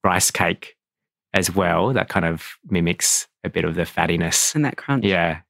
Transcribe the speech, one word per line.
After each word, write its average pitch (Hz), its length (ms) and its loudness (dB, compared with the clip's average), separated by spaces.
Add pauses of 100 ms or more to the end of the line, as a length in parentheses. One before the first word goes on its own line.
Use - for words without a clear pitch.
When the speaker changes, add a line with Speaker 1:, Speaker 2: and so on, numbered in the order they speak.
Speaker 1:
rice 92 280 2
cake - 440 -2 (580)
as 92 200 2
well 90 400 2
that 98 140 0
kind 90 180 -2
of 82 320 -6 (120)
mimics - 580 0 (160)
a - 60 -6
bit 85 160 0
of 85 100 -2
the 87 80 0
fattiness. 85 720 0
Speaker 2:
And 156 80 2
that 139 140 -4
crunch. 135 260 -2
Speaker 1:
Yeah, 85 460 0